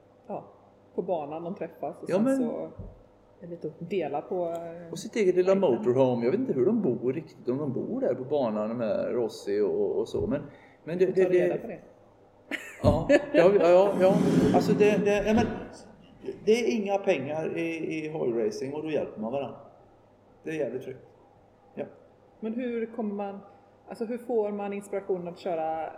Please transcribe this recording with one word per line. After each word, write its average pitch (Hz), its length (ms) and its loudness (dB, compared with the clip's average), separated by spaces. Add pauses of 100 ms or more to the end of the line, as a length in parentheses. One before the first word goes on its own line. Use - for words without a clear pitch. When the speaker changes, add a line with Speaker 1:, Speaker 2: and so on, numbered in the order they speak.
(280)
Speaker 1:
ja, 190 160 -8 (520)
på 208 60 -4
banan 165 420 -4
de 175 120 -8
träffas 165 480 -10
och - 60 -10
Speaker 2:
Ja, 165 60 0
Speaker 1:
sen 202 80 4
Speaker 2:
men 269 140 2
Speaker 1:
så 160 320 -4 (720)
är 180 80 -16
det - 0 -
lite 170 200 -10
att 156 220 -12
dela 151 320 -2
på, 180 280 -4
eh, 170 420 -10
Speaker 2:
Och 165 80 -10
sitt - 160 -10
eget 185 200 2
lilla 180 180 6
Speaker 1:
fighten. 190 240 4
Speaker 2:
motorhome. 123 480 4
Jag 123 60 4
vet 196 80 2
inte 262 140 0
hur 131 120 4
de 220 160 4
bor 123 320 0
riktigt, - 360 -10
om 127 80 0
de 143 160 -4
bor 240 280 -4
där 165 140 2
på 127 80 -6
banan, 113 460 0
de 120 100 -4
här 95 320 -2
Rossi 107 500 -2
och, 95 380 2
och 113 80 0
så. - 200 -2
Men, 131 140 0 (420)
men 165 140 -6
det, 185 80 4
Speaker 1:
Vi 185 180 4
tar 180 60 2
Speaker 2:
det, 180 100 6
Speaker 1:
reda 175 140 2
Speaker 2:
det - 60 -4
Speaker 1:
på - 80 -12
det. 180 120 -12 (1040)
Speaker 2:
Ja, 156 240 4 (260)
ja, 175 260 8
ja, 185 420 6
ja. 190 140 6 (400)
Alltså 185 180 4
det, 208 320 4
det, 202 220 2
ja, 214 60 4
men 233 120 4 (1000)
det 202 60 6
är 233 300 2
inga 196 160 0
pengar 156 600 -2
i, 165 40 -2 (440)
i 151 60 -8
hojracing 131 640 -2
och 151 100 -8
då 156 80 -6
hjälper 117 300 -4
man 110 100 -6
varandra. 135 260 -6 (840)
Det 156 60 -10
är 156 60 -6
jävligt 127 280 -6
tryggt. 127 160 -14 (760)
Ja. 143 100 -8 (540)
Speaker 1:
Men 220 140 -6
hur 233 320 -4 (100)
kommer 208 200 -6
man, 202 240 -8 (480)
alltså 214 180 -8
hur 233 120 -6
får 226 340 -2
man 202 220 -6
inspiration 196 540 -6
att 170 120 -12
köra 160 580 -4